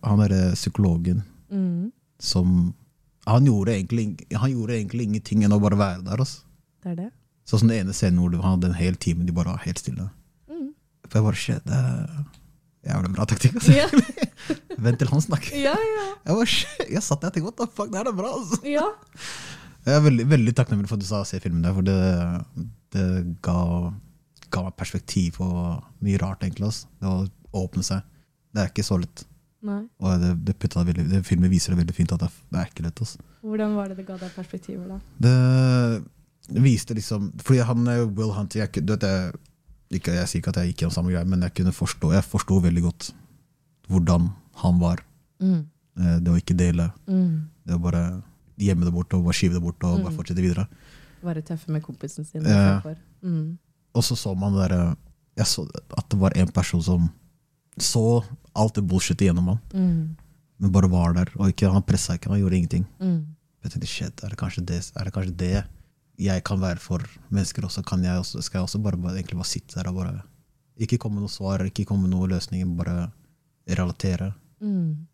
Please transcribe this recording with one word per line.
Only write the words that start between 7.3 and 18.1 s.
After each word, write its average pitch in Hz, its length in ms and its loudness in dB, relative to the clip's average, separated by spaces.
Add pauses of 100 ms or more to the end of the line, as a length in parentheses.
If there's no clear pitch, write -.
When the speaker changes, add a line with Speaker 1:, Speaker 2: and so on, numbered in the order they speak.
Speaker 1:
Sånn 214 120 2
som 113 80 6
den 113 120 2
ene 95 120 -2
scenen 90 280 2
hvor 87 100 2
du 87 80 0
har 92 200 2
den 90 160 0
hele 87 220 0
timen, 87 300 -2
de 87 60 -2
bare 85 180 -2
var - 140 -8
helt - 140 -6
stille. - 320 -8 (380)
Speaker 2:
Mm. 294 200 -10 (400)
Speaker 1:
For 110 100 -2
jeg 107 60 4
bare, 101 120 2
shit, - 280 -6
det - 100 -4
er 135 520 -4 (600)
jævlig 92 300 -2
bra 104 100 0
taktikk, 123 300 -2
altså. 165 180 8
Speaker 2:
Ja. 294 140 6 (480)
Speaker 1:
<laughs> - 480 -8
Vent 120 140 2
til 120 120 0
han 170 100 2
snakker. 156 380 -4
Speaker 2:
Ja, 277 160 0
ja. 440 300 -2 (220)
Speaker 1:
Jeg 180 100 2
bare, 233 100 2
shit, - 420 -2
jeg 208 140 -2
satt 143 180 -2
der 170 80 -6
og 180 60 -8
tenkte, 170 140 -2
what 240 80 -10
the 233 100 -4
fuck, 226 240 -8
det 190 80 -6
her 240 140 -4